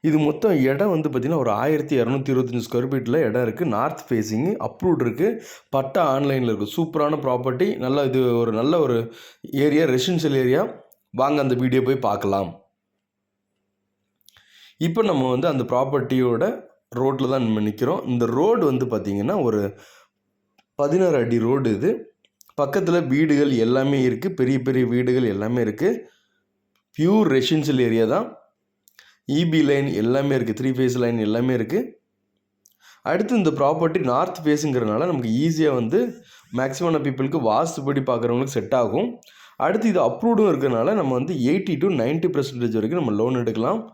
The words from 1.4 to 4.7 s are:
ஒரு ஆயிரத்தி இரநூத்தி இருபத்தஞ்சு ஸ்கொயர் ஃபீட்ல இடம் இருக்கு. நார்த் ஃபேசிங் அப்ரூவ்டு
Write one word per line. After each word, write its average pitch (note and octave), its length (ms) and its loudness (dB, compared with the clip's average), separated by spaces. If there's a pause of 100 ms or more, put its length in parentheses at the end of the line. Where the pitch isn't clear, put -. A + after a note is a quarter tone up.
ஒரு A#2 80 0 (100)
ஆயிரத்தி D3 400 0
இரநூத்தி C3+ 320 0
இருபத்தஞ்சு B2 320 -2
ஸ்கொயர் B2 260 -2
ஃபீட்ல C3 360 0
இடம் A#2+ 200 0
இருக்கு. A2+ 180 -4 (100)
நார்த் C#3 340 -2
ஃபேசிங் A2+ 400 0 (180)
அப்ரூவ்டு D#3 380 -2